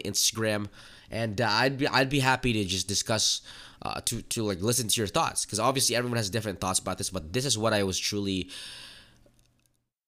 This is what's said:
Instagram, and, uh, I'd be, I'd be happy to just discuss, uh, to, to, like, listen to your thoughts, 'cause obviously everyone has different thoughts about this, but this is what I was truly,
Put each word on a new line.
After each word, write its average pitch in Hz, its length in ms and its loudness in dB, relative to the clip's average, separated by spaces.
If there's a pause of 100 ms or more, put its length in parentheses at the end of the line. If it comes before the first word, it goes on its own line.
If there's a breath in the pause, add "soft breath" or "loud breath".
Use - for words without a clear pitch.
Instagram, 104 640 0 (440 loud breath)
and, 113 300 -2
uh, 113 80 2
I'd 127 300 2
be, 143 100 2
I'd 131 220 2
be 139 100 2
happy 127 320 4
to 107 140 0
just 92 200 -2
discuss, - 540 0 (400 loud breath)
uh, - 240 -6
to, - 160 -2
to, - 220 -4
like, 98 180 -2
listen 117 280 2
to - 120 2
your 101 80 0
thoughts, - 380 0
'cause 101 120 -4
obviously 123 380 2
everyone 123 220 0
has 104 100 0
different 101 320 -4
thoughts 95 200 0
about 92 180 -4
this, 98 100 -4
but 87 240 -6
this 127 140 0
is 113 100 2
what 110 160 2
I 101 120 4
was 92 140 0
truly, 98 520 -2 (1600 loud breath)